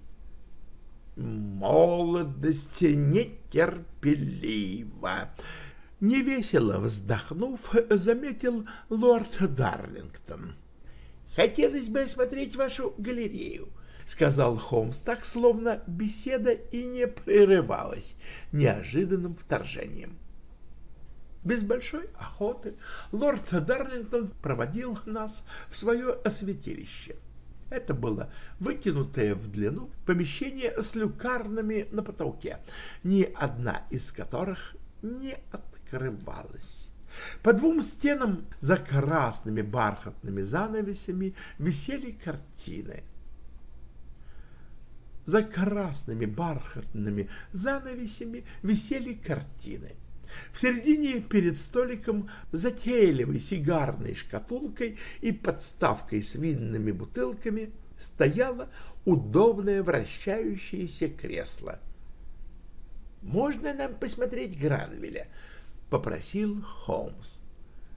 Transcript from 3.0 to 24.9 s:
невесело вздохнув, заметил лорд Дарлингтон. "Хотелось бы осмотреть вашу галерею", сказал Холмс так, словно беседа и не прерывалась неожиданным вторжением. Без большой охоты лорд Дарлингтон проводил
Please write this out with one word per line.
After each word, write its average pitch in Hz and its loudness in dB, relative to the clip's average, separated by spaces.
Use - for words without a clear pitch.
невесело 214 4
вздохнув, 113 -2
заметил 233 2
лорд 226 6
Дарлингтон. - -4
"Хотелось 269 4
бы 269 2
осмотреть 254 0
вашу 262 0
галерею", 226 -4
сказал 135 4
Холмс 117 0
так, 233 -2
словно 233 4
беседа 214 0
и 240 -2
не 247 0
прерывалась - 6
неожиданным 165 4
вторжением. - -4
Без 214 2
большой 247 -2
охоты - -6
лорд 202 2
Дарлингтон 247 0
проводил 185 -2